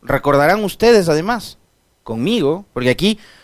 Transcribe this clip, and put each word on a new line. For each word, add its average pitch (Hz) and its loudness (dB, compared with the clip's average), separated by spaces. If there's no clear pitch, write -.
Recordarán 143 0
ustedes, 208 2
además, 185 -4
conmigo, 156 -4
porque 123 -2
aquí 190 0